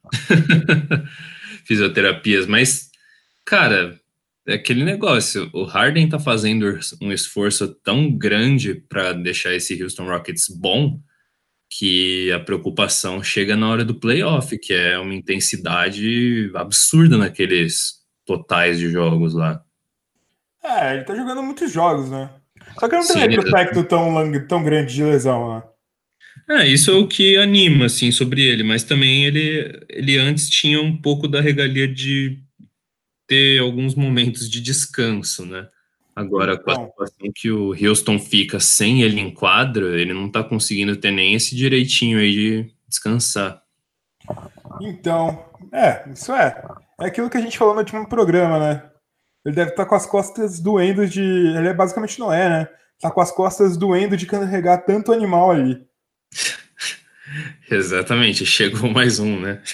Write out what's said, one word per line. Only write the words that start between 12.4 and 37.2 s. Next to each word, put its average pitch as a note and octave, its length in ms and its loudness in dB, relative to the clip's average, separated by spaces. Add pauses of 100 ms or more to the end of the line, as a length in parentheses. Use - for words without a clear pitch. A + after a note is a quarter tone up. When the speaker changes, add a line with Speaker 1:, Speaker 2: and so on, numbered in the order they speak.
Speaker 1:
chega G#2 320 -2
na A2 120 2
hora A2+ 160 0
do A2+ 120 -4
playoff, C#3+ 640 0
que - 140 -6
é F2+ 260 2
uma F#2+ 140 -6
intensidade G2 1400 -2
absurda A#2 640 4
naqueles F2+ 800 0 (300)
totais F2 520 0
de E2+ 140 -2
jogos E2 420 0
lá. D#2+ 300 -4 (1000)
Speaker 2:
É, G3 300 0
ele C3+ 100 -6
tá G3 120 -8
jogando B3+ 260 -6
muitos C#4+ 300 -6
jogos, D3+ 400 0
né? C3+ 180 -10 (500)
Só A#3 80 0
que C#4+ 80 0
não F4 100 0
tem F4+ 80 2
Speaker 1:
Sim, D#4+ 80 2
Speaker 2:
retrospecto F#3+ 580 2
Speaker 1:
exatamente. E3+ 100 0
Speaker 2:
tão E3+ 240 2
lang-, D3+ 340 -2
tão E3+ 160 0
grande D3 300 0
de C#3+ 100 -2
lesão, B2 520 0
né? A2+ 80 -10 (960)
Speaker 1:
É, D3 60 4
isso C3+ 240 6
é - 20 6
o G3 140 6
que G3 300 4
anima, F#3+ 480 6
assim, A#2 260 0
sobre B2+ 320 0
ele, A#2 200 2
mas A2 200 0
também C#3 420 2
ele, D3+ 640 -2
ele C3+ 280 -2
antes C#3+ 320 0
tinha D3 300 2
um D#3 160 0
pouco D3 320 -2
da C#3+ 140 0
regalia C#3 460 0
de C3+ 520 -4 (880)
ter C3+ 320 4
alguns B2+ 360 -2
momentos B2 540 -2
de A#2 120 -8
descanso, A#2 840 -4
né? F#2 220 -14 (480)
Agora, G2 420 -2
com - 120 -6
a F2+ 40 2
Speaker 2:
Então. E2+ 160 -6
Speaker 1:
situação G2+ 440 -10